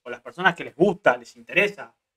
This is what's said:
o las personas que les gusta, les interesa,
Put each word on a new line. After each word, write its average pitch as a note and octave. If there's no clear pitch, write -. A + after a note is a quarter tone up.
o A#2+
las A#2+
personas F3
que D3+
les B2+
gusta, E3
les -
interesa, D#3+